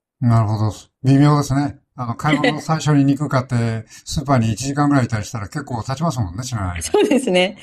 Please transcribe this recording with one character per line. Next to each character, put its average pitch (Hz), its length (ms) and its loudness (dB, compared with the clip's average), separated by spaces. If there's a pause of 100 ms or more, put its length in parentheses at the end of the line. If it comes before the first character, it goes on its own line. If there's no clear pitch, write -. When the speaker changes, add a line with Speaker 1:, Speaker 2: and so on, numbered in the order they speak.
(180)
Speaker 1:
な 117 240 4
る 104 60 0
ほ 107 100 -2
ど。 107 140 0 (320)
微 135 120 6
妙 147 200 6
で 143 80 0
す 127 100 -2
ね。 143 240 -2 (160)
あ 127 120 -8
の、 117 100 -6
買 - 180 -2
い - 40 2
物 247 160 2
の 147 60 -8
最 160 180 -2
初 151 140 0
に 139 120 4
肉 139 240 0
買 127 160 0
っ - 20 -20
て、 117 400 -2
Speaker 2:
<laughs> - 180 -20
Speaker 1:
ス - 180 -6
ー - 20 -6
パ 139 100 0
ー 127 40 4
に 113 120 2
一 117 160 -4
時 139 80 -2
間 143 140 2
ぐ 143 80 4
ら 131 60 4
い - 20 0
い - 40 -4
た 110 120 -4
り 98 40 -8
し - 60 -16
た 120 80 -8
ら 101 80 -8
結 147 160 -10
構 117 220 -8
経 135 100 -4
ち 151 80 -6
ま 165 80 0
す 120 80 -6
も 90 140 -4
ん 92 40 -12
ね、 120 60 -8
知 123 140 -8
ら 104 60 -4
な 90 100 -4
い 87 60 -8
間。 87 40 -10
Speaker 2:
そ - 180 0
う - 80 2
で 254 120 2
す 220 100 -4
ね。 185 320 0